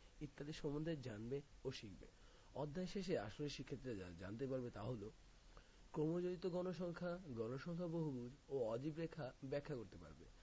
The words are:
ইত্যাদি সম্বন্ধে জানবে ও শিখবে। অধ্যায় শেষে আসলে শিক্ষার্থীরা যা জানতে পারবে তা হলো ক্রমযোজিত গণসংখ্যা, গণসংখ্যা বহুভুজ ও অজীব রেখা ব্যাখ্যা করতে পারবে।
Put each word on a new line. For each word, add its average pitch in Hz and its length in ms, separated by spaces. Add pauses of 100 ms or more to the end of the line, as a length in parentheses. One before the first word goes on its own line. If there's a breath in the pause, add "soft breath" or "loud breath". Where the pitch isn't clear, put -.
(200 loud breath)
ইত্যাদি 147 320
সম্বন্ধে 156 440
জানবে 120 440 (240)
ও 113 60
শিখবে। 101 360 (480 loud breath)
অধ্যায় 151 320
শেষে 180 320
আসলে 107 300
শিক্ষার্থীরা 127 460
যা 92 160 (100)
জানতে 110 260
পারবে 127 240
তা 101 120
হলো 110 300 (800 loud breath)
ক্রমযোজিত 175 540
গণসংখ্যা, 175 720 (100)
গণসংখ্যা 135 580
বহুভুজ 147 500 (120)
ও 135 100
অজীব 127 380
রেখা 160 360 (120)
ব্যাখ্যা 143 320
করতে 104 200
পারবে। 78 280 (180 loud breath)